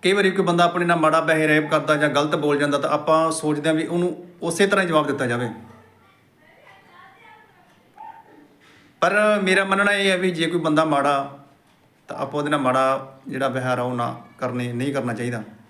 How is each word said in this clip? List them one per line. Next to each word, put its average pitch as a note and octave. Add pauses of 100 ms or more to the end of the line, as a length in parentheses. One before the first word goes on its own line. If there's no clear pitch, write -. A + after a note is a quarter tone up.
ਕਈ F#3
ਵਾਰੀ G3
ਕੋਈ F3+
ਬੰਦਾ F3
ਆਪਣੇ F3
ਨਾਲ F3
ਮਾੜਾ D#3+
ਬਿਹੇਵ D#3
ਕਰਦਾ D3+
ਜਾਂ D3
ਗਲਤ D3
ਬੋਲ D3
ਜਾਂਦਾ C#3+
ਤਾਂ C#3+
ਆਪਾਂ D#3
ਸੋਚਦੇ D3+
ਹਾਂ D#3
ਵੀ D#3+
ਉਹਨੂੰ F3 (140)
ਉਸੇ E3+
ਤਰ੍ਹਾਂ G3
ਹੀ F3
ਜਵਾਬ D#3
ਦਿੱਤਾ C3+
ਜਾਵੇ। A#2+ (3500)
ਪਰ G#3
ਮੇਰਾ F#3
ਮੰਨਣਾ G3
ਇਹ G3
ਹੈ F#3
ਵੀ F3+
ਜੇ E3
ਕੋਈ E3+
ਬੰਦਾ D#3
ਮਾੜਾ C#3+ (720)
ਤਾਂ -
ਆਪਾਂ D3
ਉਹਦੇ D3
ਨਾਲ D3
ਮਾੜਾ C3 (100)
ਜਿਹੜਾ C3
ਵਿਹਾਰ B2+
ਆ B2
ਉਹ B2
ਨਾ A#2+ (180)
ਕਰਨੇ, B2
ਨਹੀਂ C3
ਕਰਨਾ A#2+
ਚਾਹੀਦਾ। A#2 (280)